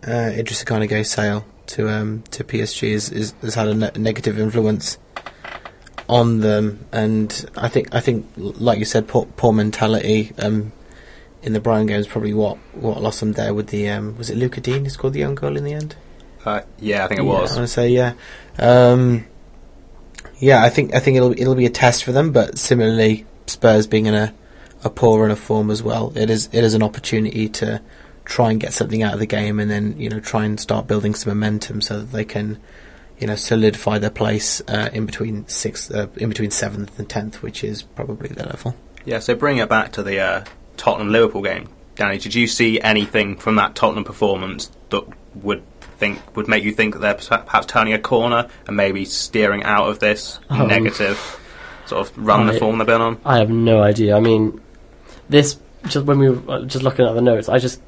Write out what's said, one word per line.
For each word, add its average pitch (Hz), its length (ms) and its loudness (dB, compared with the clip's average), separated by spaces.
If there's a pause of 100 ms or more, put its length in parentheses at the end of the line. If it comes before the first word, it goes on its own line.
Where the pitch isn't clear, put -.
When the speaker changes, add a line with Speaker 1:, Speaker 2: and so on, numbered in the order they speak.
Speaker 1:
uh, 117 280 -2
Idrissa 113 340 -6
Gana 107 220 0
Gueye 107 180 -2
sale 104 400 -2 (220)
to, - 220 -4
um, 107 420 -4
to - 120 -10
P 113 180 -4
S 110 120 -4
G - 180 -4
is, 107 200 -2
is, 107 300 -6
has 110 120 -6
had 110 140 0
a 107 80 0
ne-, 110 200 0
negative 110 440 -2
influence 107 580 0 (1080)
on 117 320 4
them, 107 520 0
and 110 640 -2
I 120 120 -4
think, - 260 -2
I 120 60 2
think, 113 260 -2 (140)
l-, 95 180 -8
like 110 220 2
you 107 60 -2
said, 110 220 0
poor, 120 200 0 (100)
poor 117 160 4
mentality, 107 840 0
um, 107 320 -2 (720)
in 113 100 -4
the 107 60 0
Brighton 110 260 2
game 104 140 0
is 104 80 -4
probably 104 260 -4
what, 107 240 0 (160)
what 113 280 -4
lost 107 180 -4
them 107 140 -2
there 107 200 -2
with 104 140 -4
the, 104 220 -4
um, 107 280 -6
was 117 140 -10
it 104 60 -6
Luca 127 220 -2
Dean 127 260 -2
who 135 40 -4
scored 135 240 -6
the 147 100 -2
own 139 120 -2
goal 143 200 -4
in 143 80 -6
the 143 100 -6
end? 151 220 -8 (480)
Speaker 2:
Uh, 104 180 -4 (180)
yeah, 101 260 -2
I - 20 -2
think 101 120 -2
it - 40 0
Speaker 1:
Yeah, 98 60 2
Speaker 2:
was. - 220 0
Speaker 1:
I - 40 -4
wanna 120 120 -2
say, 120 220 2
yeah. 123 240 4 (440)
Um, 123 680 6 (1120)
yeah, 131 240 8
I 120 60 8
think, - 260 0
I 127 40 6
think 131 180 4
it'll, 123 160 6
it'll 131 220 2
be 127 100 4
a 120 40 6
test 120 340 2
for 127 80 -4
them, 147 200 4
but 117 260 2
similarly, 110 680 2 (200)
Spurs 107 420 4
being 107 200 2
in 107 80 2
a, 107 180 0 (500)
a 123 60 -2
poor 110 320 4
run 107 100 4
of 104 80 -2
form 107 300 0
as 110 140 -2
well, 113 320 -4
it 110 140 0
is, 107 220 0
it 117 120 2
is 110 100 -2
an 110 80 2
opportunity 110 680 -4
to 110 320 -6 (440)
try 113 260 0
and 110 80 0
get - 140 -6
something 110 280 -2
out 104 120 -2
of 101 60 -6
the 107 60 -2
game, 104 340 -2
and 104 120 -2
then, 104 280 -4
you 113 100 -6
know, 110 100 -6
try 107 260 -4
and 107 140 -4
start - 280 -4
building 104 280 -2
some - 220 -4
momentum 107 440 -4
so 104 180 -6
that 113 120 -14
they 110 140 -4
can, 107 340 -6 (580)
you 113 100 -6
know, 107 80 -2
solidify 107 600 2
their 104 120 -2
place, 107 580 -2
uh, 107 260 -2
in 110 120 -4
between 107 420 -8
sixth, - 460 -6
uh, 104 140 -4 (100)
in 110 120 -4
between 104 220 -4
seventh 101 480 -6
and 104 100 -10
tenth, 107 320 -8
which 113 220 -12
is 107 180 -8
probably - 480 -12
their - 160 -10
level. - 300 -8 (300)
Speaker 2:
Yeah, 113 140 -4
so 117 160 -2
bring 143 220 0
it 110 120 0
back 110 240 0
to 104 100 -6
the, 98 160 -2
uh, 95 240 -2 (340)
Tottenham-Liverpool 107 640 2
game. 90 260 -6 (280)
Danny, 101 220 -2
did 104 160 -10
you 117 140 2
see 113 320 0
anything 104 560 0
from 110 200 0
that 104 200 2
Tottenham 101 300 0
performance 95 680 -4 (200)
that 101 120 -2 (320)
would 101 260 -6 (360)
think, - 400 -4
would 107 100 -6
make 110 160 2
you 104 80 -2
think 107 220 0
that - 60 -10
they're 104 160 0
perha-, - 300 -2
perhaps 107 200 0
turning 110 260 2
a 110 80 0
corner 120 480 0 (180)
and 104 120 -4
maybe 98 260 0
steering 101 600 0
out 104 260 2
of 107 100 -6
this 107 400 -2 (100)
Speaker 3:
Um, 131 200 2
Speaker 2:
negative 104 500 0 (680)
sort - 220 -4
of - 100 -18
run 107 300 4
the 107 60 2
Speaker 3:
I 113 60 2
Speaker 2:
form 113 180 2
they've 110 100 0
been 113 140 4
on? 113 240 0
Speaker 3:
I 131 140 4
have 107 100 4
no 113 320 6
idea. 104 340 4
I 107 60 6
mean, 110 400 2 (680)
this, 143 280 4 (300)
just 143 180 0
when 143 140 4
we 139 100 6
were, 127 220 -2
uh, 131 140 -4
just 131 180 -4
looking 131 220 2
at 113 80 0
the 117 80 2
notes, 117 280 4
I 127 100 4
just 123 280 -4